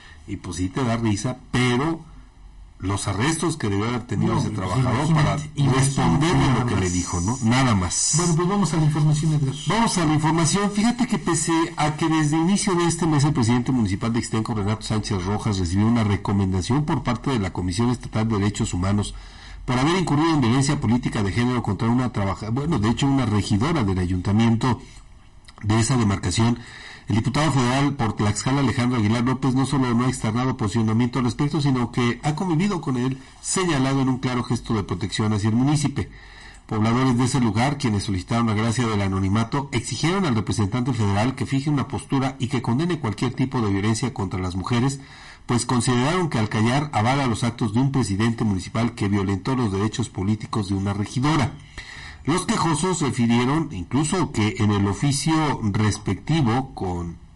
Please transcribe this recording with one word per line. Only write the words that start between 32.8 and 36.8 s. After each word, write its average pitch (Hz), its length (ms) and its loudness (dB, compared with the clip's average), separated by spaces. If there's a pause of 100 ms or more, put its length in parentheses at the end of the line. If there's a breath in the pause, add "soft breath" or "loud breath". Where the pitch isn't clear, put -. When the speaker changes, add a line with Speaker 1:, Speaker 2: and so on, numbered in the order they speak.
Speaker 1:
él, 131 220 -2 (240 loud breath)
señalado 139 600 0
en 127 60 2
un 127 120 0
claro 123 240 -2
gesto 120 300 -2
de 104 100 0
protección 104 500 -2
hacia 104 160 0
el 107 60 2
munícipe. 139 540 0 (560 loud breath)
Pobladores 117 520 2